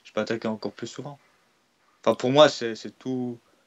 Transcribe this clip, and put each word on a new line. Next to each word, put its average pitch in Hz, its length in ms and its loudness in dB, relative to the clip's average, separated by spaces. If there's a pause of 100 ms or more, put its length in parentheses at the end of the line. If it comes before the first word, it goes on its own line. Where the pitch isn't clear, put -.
je - 80 -18
peux 107 80 -2
attaquer 117 260 -4
encore 110 240 -6
plus - 160 -12
souvent. 127 300 -14 (840)
Enfin, 113 140 2
pour 127 160 0
moi, 147 160 10
c'est, 117 280 -4
c'est 110 220 -14
tout, 123 400 -6 (300)